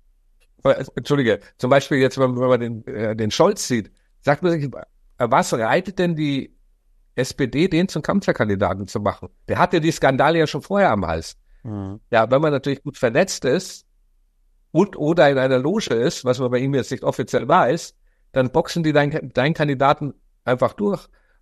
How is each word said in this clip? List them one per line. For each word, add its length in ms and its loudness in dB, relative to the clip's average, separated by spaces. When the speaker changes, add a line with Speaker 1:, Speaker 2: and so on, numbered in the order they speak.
Speaker 1:
Äh, 200 2
entschuldige, 460 0
zum 140 -2
Beispiel 280 4
jetzt, 200 2
wenn, 200 0
wenn 100 0
man 120 4
den, 260 -8
äh, 300 -6
den 140 -2
Scholz 360 2
sieht, 240 -2
sagt 220 0
man 100 2
sich, 120 -2
äh, 140 -10
was 360 2
reitet 440 0
denn 160 0
die 400 -4
S 180 -4
P 140 -2
D, 220 0
den 200 0
zum 140 -6
Kanzlerkandidaten 840 0
zu 140 -6
machen? 280 -4
Der 100 -2
hatte 220 2
die 120 0
Skandale 460 2
ja 80 2
schon 140 -6
vorher 300 0
am 160 0
Hals. 300 -6
Speaker 2:
Mhm. 380 -10
Speaker 1:
Ja, 200 2
wenn 120 4
man 100 0
natürlich 300 -4
gut 160 -14
vernetzt 480 0
ist 400 -2
und 260 2
oder 320 4
in 80 2
einer 200 2
Loge 360 -2
ist, 320 -2
was 120 0
man 120 -2
bei 80 0
ihm 160 -2
jetzt 160 -2
nicht 120 -6
offiziell 460 -2
weiß, 460 2
dann 180 0
boxen 320 -2
die 100 0
deinen, 400 0
deinen 220 0
Kandidaten 580 0
einfach 300 0
durch. 340 -4